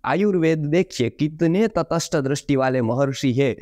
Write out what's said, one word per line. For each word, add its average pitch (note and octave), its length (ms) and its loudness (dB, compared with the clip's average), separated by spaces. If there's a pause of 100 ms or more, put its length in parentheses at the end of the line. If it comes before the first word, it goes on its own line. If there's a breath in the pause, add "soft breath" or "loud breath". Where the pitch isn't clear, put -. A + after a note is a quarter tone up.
आयुर्वेद D#3+ 540 2
देखिए D3 500 0
कितने E3 580 0
तटस्थ E3 480 -2
दृष्टि C#3 400 0
वाले C3 260 0
महर्षि B2+ 520 0
है, B2+ 280 0